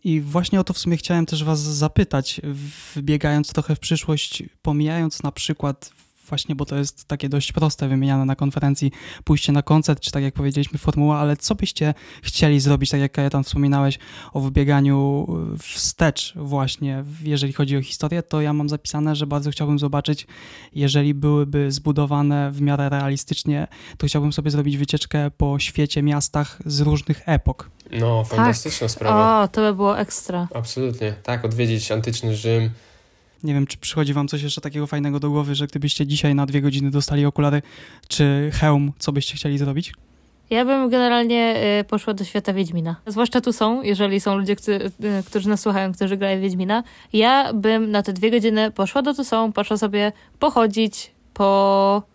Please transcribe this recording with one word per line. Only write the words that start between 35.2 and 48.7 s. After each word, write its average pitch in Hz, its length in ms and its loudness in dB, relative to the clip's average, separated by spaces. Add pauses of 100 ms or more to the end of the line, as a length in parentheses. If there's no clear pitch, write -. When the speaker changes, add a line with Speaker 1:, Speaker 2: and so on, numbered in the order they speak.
Speaker 1:
głowy, 143 260 0
że 143 120 -4
gdybyście 143 400 -2
dzisiaj 147 280 2
na 143 100 2
dwie 139 160 0
godziny 139 300 0
dostali 143 340 2
okulary 143 360 2 (460)
czy 143 460 2
hełm, 143 460 2
co - 120 -2
byście 139 240 -2
chcieli 143 220 -4
zrobić? 139 360 -2 (560)
Speaker 3:
Ja 233 160 2
bym 262 240 2
generalnie, 233 760 2 (180)
y, - 20 -2
poszła 208 300 -2
do 196 100 -4
świata 196 300 -2
Wiedźmina. 170 420 -2 (120)
Zwłaszcza 233 340 0
tu 240 120 0
są, 233 280 0
jeżeli 202 380 0
są 196 180 0
ludzie, 196 180 0
kty-, 196 300 -4
y, 202 400 -4
którzy 202 240 -2
nas 214 120 0
słuchają, 190 320 0
którzy 190 240 -2
grają 196 220 0
w - 20 -2
Wiedźmina. 190 420 0 (300)
Ja 240 400 4
bym 220 380 0
na 202 120 2
te 196 100 -4
dwie 196 180 0
godziny 220 400 2